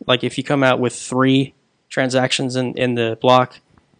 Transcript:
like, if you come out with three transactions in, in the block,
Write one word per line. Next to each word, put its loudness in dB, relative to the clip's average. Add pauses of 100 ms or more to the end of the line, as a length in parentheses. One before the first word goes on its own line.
like, 0
if -6
you -4
come 0
out 2
with -2
three 0 (360)
transactions -2
in, -4
in -2
the -2
block, 2 (400)